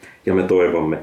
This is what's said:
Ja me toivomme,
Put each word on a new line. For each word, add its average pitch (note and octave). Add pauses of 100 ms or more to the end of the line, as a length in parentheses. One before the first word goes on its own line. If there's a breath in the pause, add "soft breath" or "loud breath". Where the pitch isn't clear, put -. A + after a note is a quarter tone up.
(260 loud breath)
Ja G2
me F#2
toivomme, E2+